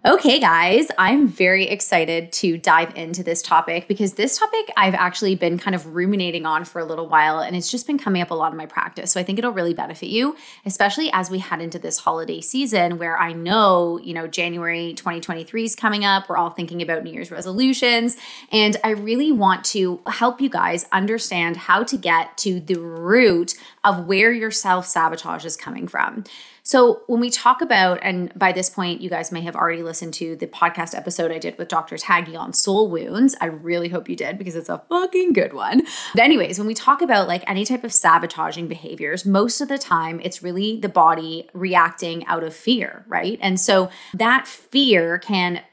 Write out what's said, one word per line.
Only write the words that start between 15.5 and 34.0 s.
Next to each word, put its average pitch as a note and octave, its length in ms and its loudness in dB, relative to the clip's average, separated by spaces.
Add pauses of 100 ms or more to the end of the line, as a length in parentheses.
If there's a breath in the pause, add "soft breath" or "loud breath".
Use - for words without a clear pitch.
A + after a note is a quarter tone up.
is G#3 100 -4
coming G#3 300 -2
up. G3 240 2
We're E3+ 80 -2
all E3+ 140 0
thinking F3 300 -8
about E3 220 -4
New E3 80 -12
Year's E3+ 200 -12
resolutions, A#3 840 0 (340 loud breath)
and G#3+ 320 4
I A3 100 2
really A3+ 420 0
want F#3+ 320 4
to F3+ 420 -2
help A#3+ 320 0
you C4+ 100 2
guys F3 440 0
understand F#3+ 640 -2
how F#3 260 2
to B3+ 140 -4
get E3 400 0
to F#3 220 -2
the E3+ 200 -4
root F3 760 2 (280 loud breath)
of F3+ 220 2
where G3 260 4
your A3 200 -2
self-sabotage E3 920 -2
is D#3 120 -8
coming - 300 -10
from. - 360 -4 (380 loud breath)
So A#3+ 460 4
when A#3 120 0
we A#3+ 120 0
talk B3+ 280 4
about, F#3+ 440 4
and F3+ 340 -4
by F#3 140 4
this F#3 180 -2
point, F3 320 -6
you F3+ 80 -8
guys E3 220 -6
may E3+ 100 -6
have E3+ 140 -8
already E3+ 260 -2
listened E3 340 -10
to E3 200 -8
the D#3 100 -8
podcast E3+ 500 -4
episode E3 360 -4
I D#3+ 80 -8
did E3+ 180 -10
with E3+ 120 -10
Doctor D#3+ 260 -6
Taggy E3+ 420 -2
on - 160 -10
soul G3+ 340 2
wounds. F#3+ 540 0
I F3 40 -2
really E3+ 440 -4
hope E3+ 200 -6